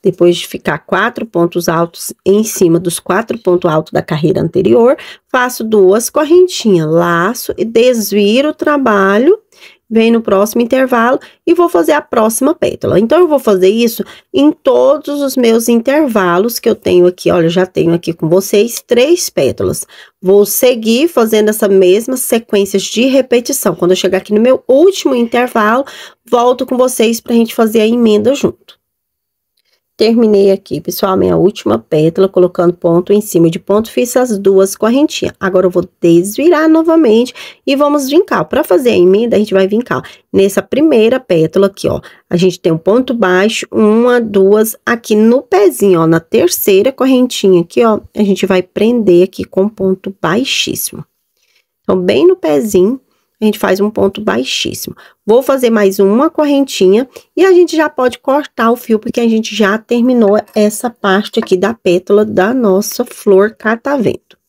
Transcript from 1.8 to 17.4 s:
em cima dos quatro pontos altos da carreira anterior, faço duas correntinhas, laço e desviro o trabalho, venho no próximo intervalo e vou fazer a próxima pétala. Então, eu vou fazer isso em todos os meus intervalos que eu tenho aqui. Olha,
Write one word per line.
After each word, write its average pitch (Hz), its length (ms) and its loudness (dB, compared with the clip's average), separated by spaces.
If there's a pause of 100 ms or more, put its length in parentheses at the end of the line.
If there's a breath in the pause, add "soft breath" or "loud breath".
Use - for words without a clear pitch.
em 202 200 2
cima 170 360 0
dos 175 200 -6
quatro 220 400 -6
pontos 180 280 -2
altos 160 240 -2
da 160 120 -4
carreira 160 360 -2
anterior, 233 560 0 (320 loud breath)
faço 247 360 -4
duas 214 480 2
correntinhas, 294 760 2
laço 170 720 -2
e 214 80 -4
desviro 226 840 0
o 302 40 -6
trabalho, 247 840 0 (500 loud breath)
venho 226 240 2
no 226 80 0
próximo 208 400 0
intervalo 254 580 0 (240 loud breath)
e 330 120 2
vou 339 120 2
fazer 339 260 0
a 294 100 -2
próxima 226 500 0
pétala. - 460 -2
Então, 226 180 2
eu 359 100 4
vou 294 120 0
fazer 190 300 2
isso 226 340 -2 (280 loud breath)
em 285 200 2
todos 277 720 0
os 269 140 -4
meus 233 320 0
intervalos 233 920 0
que 233 100 -2
eu 208 60 0
tenho 180 320 2
aqui. 180 240 -2
Olha, 170 160 2